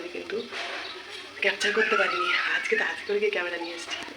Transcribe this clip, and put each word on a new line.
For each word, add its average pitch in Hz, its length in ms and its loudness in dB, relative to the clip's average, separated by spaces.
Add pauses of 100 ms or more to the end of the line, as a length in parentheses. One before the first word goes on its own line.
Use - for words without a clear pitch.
আমি, 170 80 -8
কিন্তু 180 280 -6 (1040)
ক্যাপচার 202 320 2
করতে 220 280 4
পারিনি। - 280 4 (280)
আজকে - 200 0
তাড়াতাড়ি - 300 0
করে 208 140 2
গিয়ে 208 100 4
ক্যামেরা 175 260 0
নিয়ে 170 220 -6
এসেছি। - 180 -6 (200)